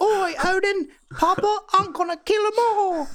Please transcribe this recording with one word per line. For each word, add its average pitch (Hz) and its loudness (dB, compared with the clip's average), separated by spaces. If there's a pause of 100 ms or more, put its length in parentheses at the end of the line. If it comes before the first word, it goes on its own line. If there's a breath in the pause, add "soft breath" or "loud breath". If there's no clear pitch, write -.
Oi, 381 0 (100)
Odin, 381 0 (220 loud breath)
Papa, 381 0 (120)
I'm 381 2
gonna 339 -2
kill 415 0
em 427 0
all. 403 0